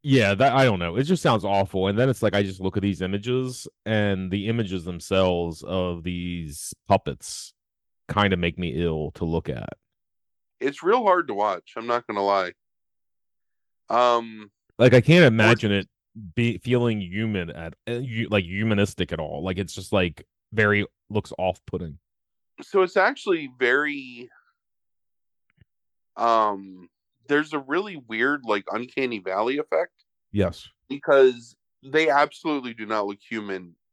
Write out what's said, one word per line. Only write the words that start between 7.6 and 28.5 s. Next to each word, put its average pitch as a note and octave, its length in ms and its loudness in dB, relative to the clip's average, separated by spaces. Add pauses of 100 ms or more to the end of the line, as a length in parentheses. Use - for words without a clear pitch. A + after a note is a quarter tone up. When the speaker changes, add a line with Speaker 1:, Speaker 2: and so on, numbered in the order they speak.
Speaker 1:
kind G2+ 260 2
of F2+ 60 -2
make E2+ 180 -2
me E2+ 260 -6
ill D#2 280 -4
to - 140 -8
look E2 220 -2
at. B1 220 -10 (920)
Speaker 2:
It's C#3+ 240 -6
real A3+ 200 2
hard F3+ 240 4
to A#2+ 80 -6
watch. G2 420 -4
I'm A2+ 100 -8
not A#2+ 200 -2
gonna G2+ 160 -2
lie. G2 300 0 (1300)
Um, A#2 640 0 (300)
Speaker 1:
Like, B2 160 8
I B2 60 8
can't E3+ 220 8
Speaker 2:
or D3 40 8
Speaker 1:
imagine A2 440 4
it G2 160 0 (460)
be A#2 240 0
feeling A#2+ 440 0
human F#2+ 500 -4
at, E2 240 -12 (100)
uh, A#2+ 140 -6
hu-, A2+ 300 -4
like, G2+ 160 2
humanistic G2+ 680 0
at D#2+ 80 -6
all. D#2 240 -8
Like, F#2 160 -4
it's F#2 160 -8
just, F#2+ 180 -10
like, F2+ 320 0 (280)
very, G#2 320 4 (260)
looks G#2 260 -4
off-putting. F2+ 600 -6 (640)
Speaker 2:
So - 180 0
it's F#3 160 0
actually F#3 640 0
very, B2+ 680 -2 (1900)
um, G2+ 760 0 (380)
there's D3+ 260 0
a D3+ 60 -4
really E3+ 380 -6 (100)
weird, B2+ 380 -2
like, G#2 260 0